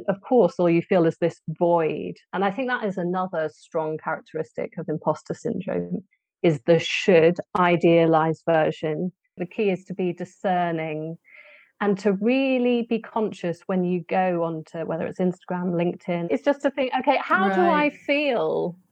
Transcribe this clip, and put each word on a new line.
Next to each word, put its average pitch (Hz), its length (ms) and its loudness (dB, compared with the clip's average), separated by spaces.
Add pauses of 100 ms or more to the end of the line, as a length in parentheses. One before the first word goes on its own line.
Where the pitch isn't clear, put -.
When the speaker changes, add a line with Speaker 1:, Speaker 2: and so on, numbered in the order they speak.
Speaker 1:
of 196 120 -2
course, 214 380 2
all 175 100 4
you 170 120 4
feel 175 240 2
is 160 140 0
this 165 280 -2
void. 170 680 0 (180)
And 185 100 -2
I 202 60 2
think 240 200 -6
that 247 140 -4
is 190 140 -4
another 180 520 -4
strong 156 500 -6
characteristic - 800 -8
of 160 100 -8
imposter 160 460 -4
syndrome, 180 680 -6 (400)
is 160 200 2
the 165 160 4
should 170 580 4 (200)
idealized 165 880 4
version. 156 680 0 (240)
The 175 80 -6
key 208 240 -2
is 185 160 -4
to 185 80 -10
be 185 180 -2
discerning 165 1080 -4 (640)
and 202 200 0
to 208 140 0
really 247 720 0
be 233 160 -2
conscious 196 680 -6
when 185 160 0
you 180 260 -2
go 185 340 0
onto, 165 420 -6
whether 165 200 -4
it's - 140 -8
Instagram, 180 520 -4
LinkedIn, 175 600 -2
it's 254 120 -2
just 277 200 0
to 277 80 0
think, 262 280 -4
"Okay, 262 180 2
how 370 320 0
do 381 120 2
I 311 220 2
Speaker 2:
Right. 294 120 -2
Speaker 1:
feel 180 800 -2 (160)